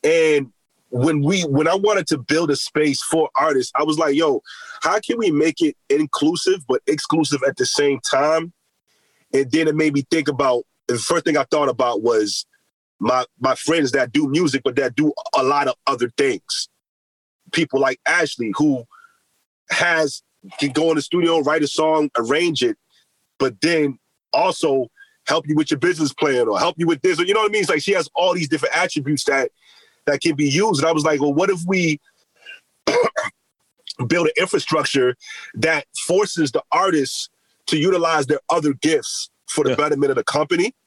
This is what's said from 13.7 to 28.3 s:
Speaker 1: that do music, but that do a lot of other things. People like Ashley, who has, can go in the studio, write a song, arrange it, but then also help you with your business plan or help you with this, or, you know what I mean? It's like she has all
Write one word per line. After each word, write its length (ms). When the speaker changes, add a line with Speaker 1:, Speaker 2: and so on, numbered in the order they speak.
Speaker 1:
that 200
do 160
music, 360
but 120
that 180
do 180
a 60
lot 260
of 60
other 300
things. 520
People 300
like 260
Ashley, 500
who 280
has, 520
can 120
go 200
in 60
the 60
studio, 380
write 220
a 40
song, 500
arrange 460
it, 140
but 220
then 380
also 560
help 220
you 80
with 140
your 100
business 320
plan 340
or 120
help 200
you 80
with 160
this, 180
or, 40
you 100
know 60
what 100
I 20
mean? 100
It's 80
like 120
she 100
has 220
all 200